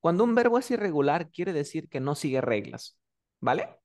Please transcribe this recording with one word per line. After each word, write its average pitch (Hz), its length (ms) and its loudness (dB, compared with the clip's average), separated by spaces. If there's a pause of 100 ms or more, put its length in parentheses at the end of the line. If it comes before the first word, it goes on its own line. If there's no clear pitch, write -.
Cuando 175 240 4
un 233 100 2
verbo 240 240 4
es 254 120 -6
irregular, 160 600 0
quiere 175 220 -6
decir 147 360 -4
que 139 120 -6
no 143 140 -2
sigue 131 260 -2
reglas, - 560 -4 (440)
¿vale? 127 280 0 (160)